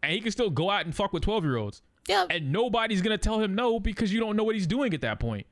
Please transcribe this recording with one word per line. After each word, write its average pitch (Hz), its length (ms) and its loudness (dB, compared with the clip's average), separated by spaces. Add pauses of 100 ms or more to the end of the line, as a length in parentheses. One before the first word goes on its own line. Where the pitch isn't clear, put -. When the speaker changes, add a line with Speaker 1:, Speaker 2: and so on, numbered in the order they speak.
Speaker 1:
And 151 100 0
he 202 80 0
can 226 120 -2
still 233 160 0
go 165 220 0
out 190 160 0
and 165 80 -6
fuck 196 180 0
with 160 100 -2
twelve-year-olds. 139 600 -2 (260)
Speaker 2:
Yep. - 220 2
Speaker 1:
And 160 200 -2
nobody's 220 520 0
gonna 214 160 0
tell 214 220 2
him 208 140 0
no 233 240 2
because 208 320 0
you 220 100 0
don't 214 160 0
know 214 80 4
what 220 100 2
he's 196 120 0
doing 226 280 2
at 143 80 -4
that 110 180 -2
point. 110 320 -2